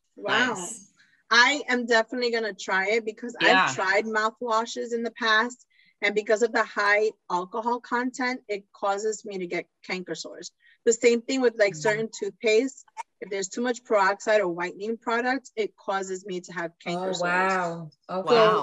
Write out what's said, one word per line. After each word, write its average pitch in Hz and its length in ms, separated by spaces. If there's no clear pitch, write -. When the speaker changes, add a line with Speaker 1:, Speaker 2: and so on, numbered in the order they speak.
Speaker 1:
Wow. 226 380
Speaker 2:
Nice. - 380
Speaker 1:
I 277 380
am 247 180
definitely 240 440
gonna 226 240
try 190 360
it 226 140
because 226 360
Speaker 2:
Yeah. 175 260
Speaker 1:
I've 131 80
tried 196 300
mouthwashes 226 880
in 233 100
the 233 80
past, 226 560
and 202 140
because 214 280
of 226 100
the 233 100
high 208 480
alcohol 220 520
content, 254 680
it 202 260
causes 208 520
me 202 140
to 185 80
get 170 200
canker 180 320
sores. - 380
The 233 80
same 233 300
thing 269 180
with, 233 180
like, 202 140
Speaker 3:
Mm. 156 100
Speaker 1:
certain 220 340
toothpaste. 220 680
If 190 100
there's 196 180
too 240 140
much 247 220
peroxide 202 580
or 185 60
whitening 180 500
product, 247 580
it 214 200
causes 190 480
me 185 180
to 180 100
have 170 260
canker 180 300
Speaker 3:
Oh, 185 60
Speaker 1:
sores. 180 80
Speaker 3:
wow. 175 680
Okay. 180 200
Speaker 1:
So 156 60